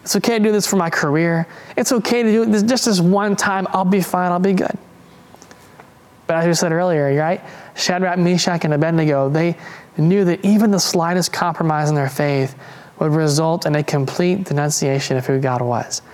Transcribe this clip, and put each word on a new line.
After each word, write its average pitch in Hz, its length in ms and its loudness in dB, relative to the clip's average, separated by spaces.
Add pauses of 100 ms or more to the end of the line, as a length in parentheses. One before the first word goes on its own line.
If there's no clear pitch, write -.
It's - 120 -6
okay 226 240 0
to 214 60 2
do 214 80 4
this 208 140 0
for 196 100 0
my 170 140 0
career. 165 580 0 (280)
It's - 140 -2
okay 240 320 0
to 220 80 2
do 226 140 4
it 220 80 2
this, 208 100 2
just 240 220 0
this 202 160 2
one 196 340 2
time. 190 360 -2
I'll 190 140 0
be 190 160 2
fine. 180 300 0
I'll 175 80 0
be 190 140 2
good." - 240 -2 (1500)
But 165 120 0
as 165 80 2
we 170 80 4
said 165 180 0
earlier, 160 440 2
right? 156 240 0 (340)
Shadrach, 180 440 -2
Meshach, 175 460 0
and 151 100 2
Abednego, 151 540 2
they 165 280 0 (400)
knew 185 280 2
that 170 200 0
even 208 280 4
the 185 80 2
slightest 170 520 0
compromise 160 560 -2
in 151 60 0
their 139 140 0
faith 135 460 -2 (440)
would 156 140 0
result 160 520 0
in 151 120 -2
a 151 60 0
complete 175 600 -2
denunciation 143 720 -2
of 131 100 -4
who 135 140 0
God 123 220 -2
was. 120 400 -4 (120)